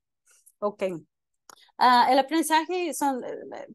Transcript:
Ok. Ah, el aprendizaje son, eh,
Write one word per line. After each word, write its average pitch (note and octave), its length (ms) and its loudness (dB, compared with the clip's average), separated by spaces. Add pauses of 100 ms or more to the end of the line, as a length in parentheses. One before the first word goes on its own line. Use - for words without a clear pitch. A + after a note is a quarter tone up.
(600)
Ok. G3+ 240 -6 (960)
Ah, B3 320 6
el C4 60 4
aprendizaje D#4+ 760 0
son, C4+ 300 -4
eh, - 520 -14